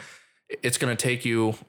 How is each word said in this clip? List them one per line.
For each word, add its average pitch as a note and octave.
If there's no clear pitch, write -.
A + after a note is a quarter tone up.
It's B2
gonna B2
take B2
you, A2+